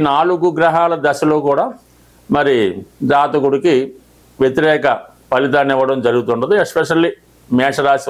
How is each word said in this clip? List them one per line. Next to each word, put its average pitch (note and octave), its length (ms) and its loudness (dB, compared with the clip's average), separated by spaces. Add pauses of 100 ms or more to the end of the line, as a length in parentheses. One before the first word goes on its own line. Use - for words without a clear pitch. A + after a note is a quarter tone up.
(120)
నాలుగు E3+ 380 0 (100)
గ్రహాల E3+ 340 2 (140)
దశలో D3+ 320 0 (100)
కూడా C#3 160 0 (720)
మరి C#3+ 200 2 (560)
జాతకుడికి C#3+ 640 0 (640)
వ్యతిరేక D3 460 0 (460)
ఫలితాన్ని C3+ 460 0
ఇవ్వడం C3 300 0
జరుగుతుంటుంది. A#2+ 480 0 (120)
Especially E3 440 0 (480)
మేషరాశి C#3 500 0